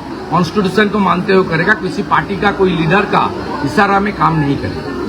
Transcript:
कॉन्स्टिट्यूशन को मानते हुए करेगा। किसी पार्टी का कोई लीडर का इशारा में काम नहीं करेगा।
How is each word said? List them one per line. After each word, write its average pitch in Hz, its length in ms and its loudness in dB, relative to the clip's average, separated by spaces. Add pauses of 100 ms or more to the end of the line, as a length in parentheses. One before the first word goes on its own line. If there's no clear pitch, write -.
(320)
कॉन्स्टिट्यूशन 185 580 2
को 214 100 0
मानते 185 340 2
हुए 190 160 4
करेगा। 170 240 2
किसी 196 300 -2
पार्टी 165 340 0
का 202 140 0
कोई 190 180 2
लीडर 165 320 2
का 139 300 0 (340)
इशारा 196 340 2
में 202 140 0
काम 160 260 2
नहीं 139 180 0
करेगा। 123 400 -6 (120)